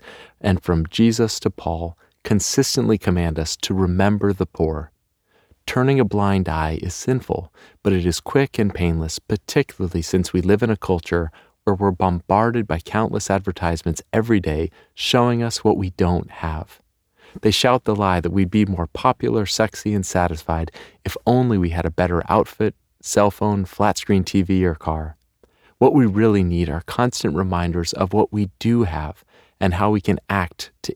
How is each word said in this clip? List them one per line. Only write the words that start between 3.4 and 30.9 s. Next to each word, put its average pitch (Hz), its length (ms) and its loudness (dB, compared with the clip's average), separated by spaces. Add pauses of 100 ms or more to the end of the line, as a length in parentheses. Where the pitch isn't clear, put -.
to - 160 -4
remember 98 580 2
the 95 140 -2
poor. 78 460 -4 (760)
Turning 135 340 2
a 123 60 2
blind 98 420 0
eye 80 340 -2
is 92 120 -6
sinful, - 580 -4 (320)
but 104 80 2
it 90 140 2
is 87 160 0
quick - 360 0
and 104 160 0
painless, 82 460 -2
particularly 95 840 -4
since 90 300 -2
we 92 80 0
live 101 240 2
in 113 60 2
a 107 80 0
culture 85 540 -2 (340)
where 101 120 2
we're 98 140 2
bombarded 98 760 0
by 80 100 -2
countless 107 520 -4
advertisements 85 720 -2 (100)
every 110 300 2
day 80 280 -4 (240)
showing 120 480 0
us 117 220 -4
what 107 140 4
we 95 140 -4
don't 87 380 0
have. - 520 -10 (580)
They 107 120 2
shout 127 340 2
the 107 100 0
lie 95 240 2
that 87 140 -2
we'd 95 180 2
be 107 140 4
more 87 220 -2
popular, 117 580 -2
sexy, 107 480 -2
and 98 120 -2
satisfied 82 680 -2 (320)
if - 100 -8 (100)
only 123 320 2
we 87 120 0
had 82 160 -2
a 85 40 -2
better 87 380 0
outfit, - 480 0 (260)
cell 104 300 2
phone, 101 320 -2
flat 101 340 0
screen 95 280 0
T 98 160 2
V, 92 240 0
or 85 100 0
car. 78 400 -6 (600)
What 135 160 6
we 135 120 6
really 104 380 2
need 87 240 0
are 80 180 -6
constant 120 480 -2
reminders 87 600 -2
of 95 180 -2
what 104 220 0
we 104 160 -2 (100)
do 117 240 0
have 78 400 -6 (340)
and 95 180 0
how 101 140 0
we 104 120 2
can - 180 0 (100)
act 95 400 -4 (120)
to - 140 -8